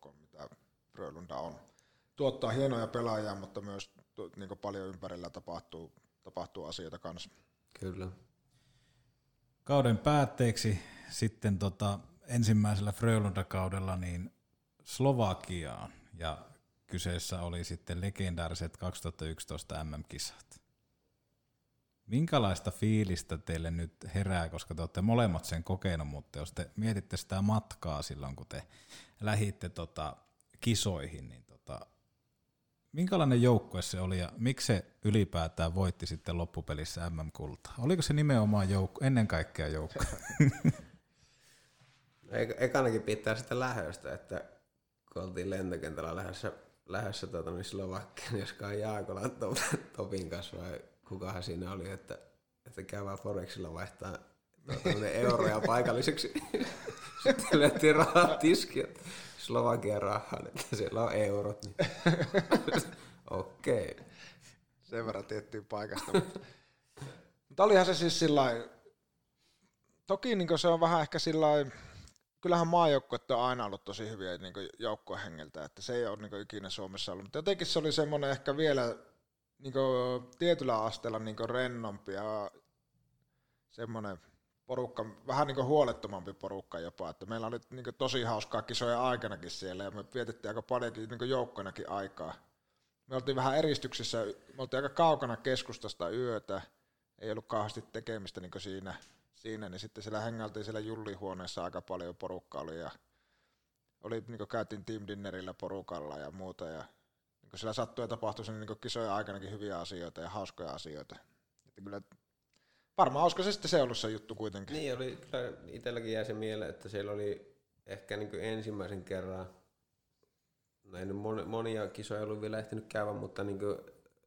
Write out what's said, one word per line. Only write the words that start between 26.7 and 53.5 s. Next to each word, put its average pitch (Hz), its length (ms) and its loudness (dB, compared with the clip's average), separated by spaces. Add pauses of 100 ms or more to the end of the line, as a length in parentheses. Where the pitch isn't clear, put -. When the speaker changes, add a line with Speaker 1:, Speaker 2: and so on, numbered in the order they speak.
Speaker 3:
mietitte 107 400 -2
sitä 98 260 -2
matkaa 101 600 2
silloin, 69 340 -8
kun - 100 -14
te - 160 -10 (580)
lähitte, 104 480 0
tota, 78 480 -6 (440)
kisoihin, 76 680 0
niin, 62 160 -18
tota, - 360 -14 (1120)
minkälainen 156 500 6
joukkue 110 400 6
se - 180 -2
oli 92 180 2
ja 90 200 -2
miksi 123 280 0
se 101 180 4 (200)
ylipäätään 85 720 2
voitti 92 320 0
sitten 85 320 -4
loppupelissä 82 720 -4
M 82 40 -4 (120)
M-kultaa? - 520 -10
Oliko 160 240 4
se - 120 2
nimenomaan 107 560 6
joukku-, 95 340 2
ennen 127 240 6
kaikkea 80 400 0
joukkue? 78 380 -2 (340)
<laughs> 147 320 6 (1600)
Speaker 2:
Ek-, 113 280 0
ekanakin 123 440 4
pitää 107 340 0
sitä 123 220 -4
lähöstä, 90 560 -4
että - 300 -8 (680)
kun 90 100 -6
oltiin 92 280 -4
lentokentällä 82 680 -4
lähdössä, 92 360 -6 (340)
lähdössä, 98 400 -4
tuota, 82 240 -4
niin 87 140 -4
Slovakiaan, 95 680 -6
niin 104 80 -2
joskaan 101 400 -6
Jaakolan 104 500 -4
Top-, 123 480 0 (180)
Topin 95 340 -4
kanssa 85 260 -8
vai 87 240 -8 (280)
kukahan 92 340 -6
siinä 90 300 -6
oli, 95 180 -8
että, - 280 -10 (480)
että - 160 -12
käy 101 220 -6
vaan 98 140 -6
Forexilla 92 560 -6